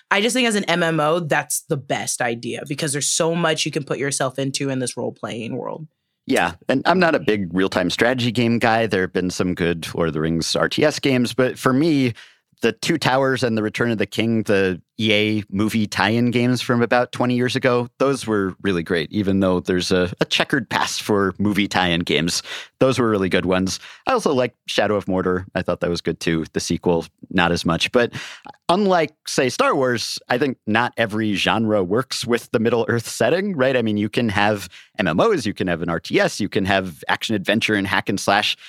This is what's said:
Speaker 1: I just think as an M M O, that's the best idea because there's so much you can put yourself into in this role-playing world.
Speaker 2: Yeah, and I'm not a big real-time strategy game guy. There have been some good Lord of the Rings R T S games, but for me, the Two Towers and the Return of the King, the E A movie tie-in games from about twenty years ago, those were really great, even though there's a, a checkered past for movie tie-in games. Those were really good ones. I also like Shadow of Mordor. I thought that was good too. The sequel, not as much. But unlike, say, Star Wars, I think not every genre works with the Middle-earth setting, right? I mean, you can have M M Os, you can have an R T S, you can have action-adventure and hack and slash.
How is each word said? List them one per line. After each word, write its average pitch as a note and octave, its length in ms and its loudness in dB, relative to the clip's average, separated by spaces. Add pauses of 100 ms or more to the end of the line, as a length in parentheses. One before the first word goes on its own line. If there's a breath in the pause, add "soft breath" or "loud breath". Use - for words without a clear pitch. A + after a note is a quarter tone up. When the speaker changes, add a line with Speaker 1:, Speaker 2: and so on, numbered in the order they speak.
(120)
Speaker 1:
I G3 80 2
just G#3+ 140 0
think B3 160 2
as G#3 60 0
an G3 100 0
M E3+ 180 0
M E3 160 0
O, D#3 220 2
that's D3 400 -2
the D3+ 160 -4
best A2+ 440 -6
idea A#2 460 -6
because C#3 240 -4
there's C#3 180 -4
so E3 240 0
much D#3+ 320 0
you D3+ 60 -4
can C#3+ 140 -4
put C#3+ 140 -6
yourself C3+ 380 -2
into C3+ 320 -2
in C3 100 -2
this B2 180 -6
role-playing A#2 580 -8
world. C3 320 -8 (380)
Speaker 2:
Yeah, F2+ 300 0 (120)
and C3 180 0
I'm F3+ 140 4
not E3 160 4
a C3+ 40 2
big G2+ 340 -2
real-time F#2 360 2
strategy A#2+ 440 2
game A#2 260 2
guy. A2+ 260 4
There G2 160 0
have F2+ 120 -2
been F2+ 160 0
some F2+ 260 -2
good E2+ 400 0
Lord E2 140 2
of D2+ 40 -4
the D2+ 60 -2
Rings E2 380 0
R E2 100 2
T - 160 0
S D3 160 2
games, B2 340 0
but B2+ 240 0
for C3 140 2
me, C3+ 420 2 (480 loud breath)
the A2+ 100 4
Two - 260 -2
Towers C3 460 2
and A2+ 140 0
the G#2+ 60 0
Return A#2+ 280 0
of A2 60 0
the G2 80 0
King, A2+ 380 0
the F#2+ 380 0 (160)
E A2 160 2
A G#2+ 360 2
movie G#2+ 360 0
tie-in A2 460 2
games B2 300 2
from A#2+ 200 0
about B2 300 2
twenty B2 240 -2
years B2 220 0
ago, B2 400 0
those C3+ 280 0
were G2+ 360 -2
really F2+ 220 0
great, E2 280 -2
even F#2+ 300 0
though F#2 180 2
there's F2+ 320 -2
a, F2+ 300 0
a - 40 0
checkered - 440 0
past - 320 -4
for G2 380 0
movie G2+ 280 0
tie-in F2 340 2
games. E2 400 0 (380 loud breath)
Those C3 200 2
were A#2 100 2
really G2 180 2
good F2+ 160 2
ones. F#2 380 0 (260 loud breath)
I C4 60 -2
also G#3 200 0
like B2 220 -2 (100)
Shadow G#2 300 0
of G2 120 -4
Mordor. F#2 380 0 (100)
I F#2+ 60 -2
thought F2 200 -4
that E2+ 80 -2
was E2+ 100 -2
good E2 220 -6
too. D#2+ 320 -2
The - 80 -2
sequel, E2+ 440 -2 (260)
not F2 200 2
as E2+ 140 -2
much. E2 260 -2
But A#2+ 220 2 (560 loud breath)
unlike, F3+ 440 2 (140)
say, C3+ 220 0
Star C4 260 0
Wars, B2+ 440 -2 (100)
I B2+ 80 2
think C3 200 0 (100)
not A2+ 300 2
every A2 380 0
genre G#2 480 2
works G#2 420 -2
with A#2 260 -2
the A#2+ 80 0
Middle-earth A2+ 480 0
setting, F3 480 0
right? C3 200 2
I B2 60 2
mean, G#2+ 160 0
you G#2 120 -2
can B2 200 -2
have G2+ 400 0 (300 loud breath)
M G2 80 2
M E2 120 0
Os, G3 260 2
you G2+ 80 -2
can F#2+ 140 -4
have E2+ 140 -2
an E2+ 80 -4
R E2+ 100 -2
T - 200 -2
S, G3 200 -2
you G2+ 100 -2
can G2 160 -2
have F#2+ 420 0
action-adventure G#2 680 0
and G2 120 0
hack G2 220 0
and G2 100 0
slash. G2+ 360 2 (140 loud breath)